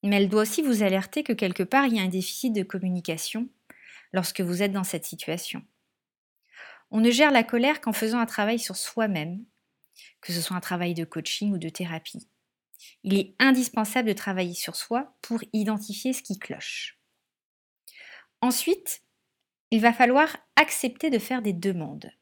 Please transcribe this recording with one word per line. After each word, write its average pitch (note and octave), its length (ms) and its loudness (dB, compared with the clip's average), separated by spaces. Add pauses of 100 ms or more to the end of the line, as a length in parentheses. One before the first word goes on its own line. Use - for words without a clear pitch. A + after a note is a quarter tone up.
Mais G3+ 120 4
elle G3 120 6
doit G#3+ 140 4
aussi G#3+ 200 0
vous A#3+ 200 4
alerter F#3+ 420 0
que B3 80 -2
quelque F#3+ 300 0
part, C4+ 240 4
il A3+ 100 2
y - 20 0
a G3 40 0
un F#3 60 0
déficit F#3 440 -2
de G#3 100 0
communication F#3 880 -4 (640)
lorsque F#3+ 300 -2
vous F3 200 0
êtes G3+ 100 0
dans G3 120 -2
cette E3 220 -6
situation. - 580 -8 (1300)
On G#3+ 100 2
ne A#3 100 8
gère C#4+ 220 6
la A#3+ 100 6
colère B3 380 2
qu'en A3 120 -2
faisant A3+ 280 0
un A#3 60 2
travail A3+ 320 0
sur G3 180 -6
soi-même, F#3+ 680 -2 (760)
que - 120 -8
ce E3+ 80 -2
soit F3+ 160 -4
un F3 40 -2
travail F3 340 -2
de E3 100 -4
coaching E3 480 -4
ou F#3 60 -2
de E3 100 -6
thérapie. D#3+ 600 -10 (760)
Il G3 160 2
est F#3+ 200 -2
indispensable B3 720 2
de G#3 60 0
travailler F#3 400 -4
sur - 220 -8
soi B3+ 440 -6
pour A#3 220 -6 (100)
identifier G#3+ 600 -2
ce B3+ 100 -6
qui F#3+ 160 -8
cloche. - 580 -12 (1400)
Ensuite, - 640 0 (680)
il A3+ 80 4
va A3+ 120 6
falloir B3+ 440 4 (180)
accepter - 560 2
de A#3+ 80 2
faire B3 240 -4
des G#3 100 0
demandes. E3+ 680 -6